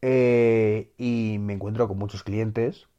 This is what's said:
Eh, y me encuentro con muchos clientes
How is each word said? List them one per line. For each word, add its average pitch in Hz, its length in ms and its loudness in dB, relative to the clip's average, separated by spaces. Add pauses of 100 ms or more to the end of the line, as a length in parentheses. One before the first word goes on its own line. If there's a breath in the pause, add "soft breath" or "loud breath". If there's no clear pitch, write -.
Eh, 117 960 2
y 117 420 -2
me 104 140 -4
encuentro 104 340 -4
con 98 120 -6
muchos 101 240 -8
clientes 113 640 -4 (120)